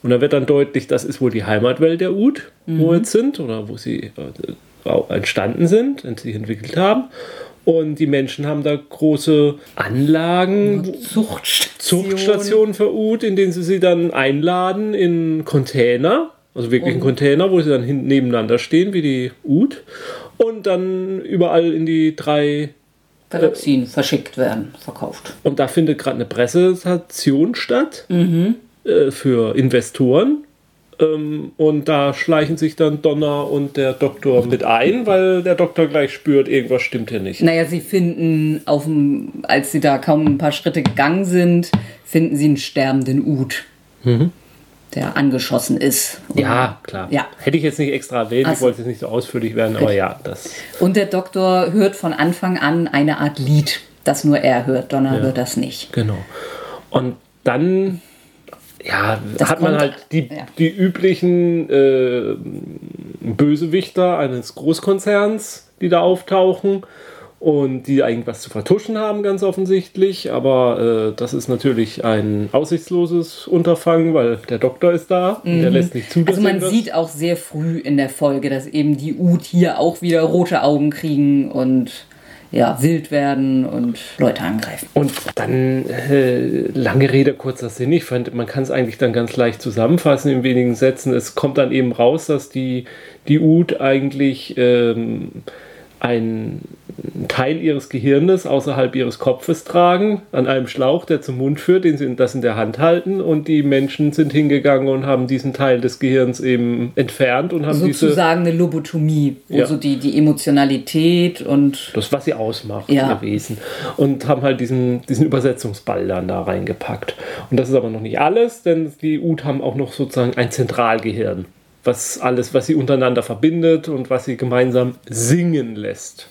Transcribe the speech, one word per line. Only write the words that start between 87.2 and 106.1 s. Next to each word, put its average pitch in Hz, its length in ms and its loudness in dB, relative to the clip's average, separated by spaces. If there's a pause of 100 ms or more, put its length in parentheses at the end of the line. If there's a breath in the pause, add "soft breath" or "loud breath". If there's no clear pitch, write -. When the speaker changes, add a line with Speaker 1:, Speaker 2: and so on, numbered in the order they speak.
Speaker 1:
kurzer 131 340 -8
Sinn, 123 240 -4
ich 170 140 2
fand, 123 280 -4
man 117 120 -4
kann's 131 260 -4
eigentlich 123 280 -2
dann 120 120 2
ganz 117 240 -2
leicht 117 260 0
zusammenfassen 135 720 2
in 127 120 2
wenigen 123 320 2
Sätzen. 131 380 0
Es 123 220 -4
kommt 139 220 -2
dann 127 160 2
eben 127 180 0
raus, 127 360 2
dass 143 220 -2
die, 127 360 -4 (420 loud breath)
die 151 120 4
Ud 165 420 4
eigentlich, 135 760 0
ähm, 113 720 0 (680 loud breath)
einen 113 600 -4 (720)
Teil 143 320 -2
ihres 147 260 -2
Gehirnes 143 580 2
außerhalb 135 480 -2
ihres 123 260 -4
Kopfes 147 440 -2
tragen, 180 580 2 (120)
an 131 140 0
einem 131 200 0
Schlauch, 139 380 0
der 151 160 -2
zum 127 160 -8
Mund 139 240 -2
führt, 185 240 2
den 156 120 2
sie 143 60 -4
in, 127 140 -4
das 127 180 0
in 127 60 -4
der 113 160 0
Hand 110 200 -2
halten. 175 440 2
Und 151 260 0
die 151 160 2
Menschen 139 480 0
sind 147 220 0
hingegangen 143 560 2
und 135 160 -2
haben 127 220 0
diesen 131 260 -2
Teil 131 260 2
des 123 200 -2
Gehirns 127 420 2